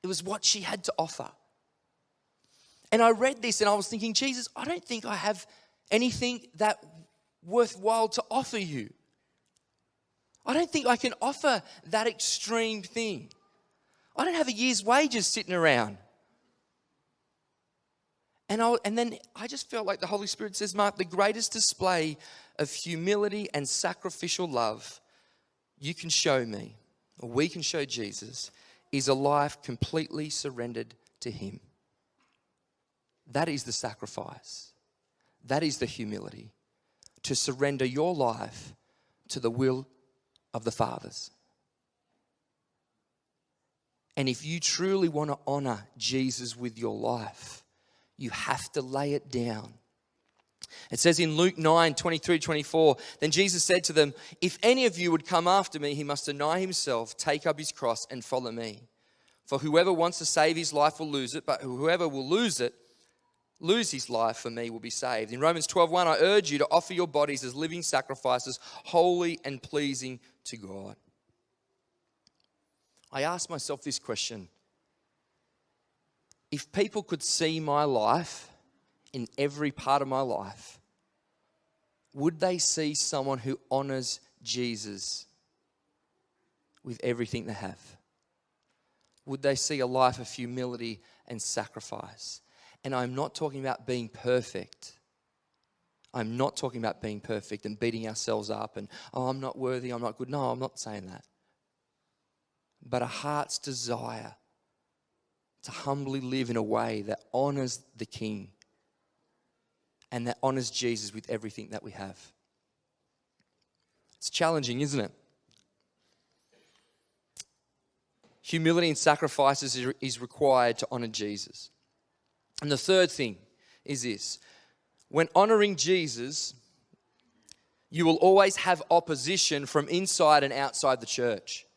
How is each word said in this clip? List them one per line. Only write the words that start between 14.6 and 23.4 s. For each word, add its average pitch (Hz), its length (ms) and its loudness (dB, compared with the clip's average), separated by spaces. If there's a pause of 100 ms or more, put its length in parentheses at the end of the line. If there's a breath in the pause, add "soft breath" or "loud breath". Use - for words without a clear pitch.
wages 240 440 4
sitting 196 260 -2
around." 123 460 4 (2500)
And, 214 120 0
I, 233 140 6 (100)
and 214 140 0
then 233 200 -2 (180)
I 220 100 -10
just 269 240 -10
felt 220 160 -4
like 196 140 -2
the 180 80 -4
Holy 202 180 -2
Spirit 202 300 -6
says, 202 180 -4
"Mark, 202 220 2
the 185 80 -2
greatest 202 480 2
display 180 680 2 (400 loud breath)
of 147 120 0
humility 202 840 -2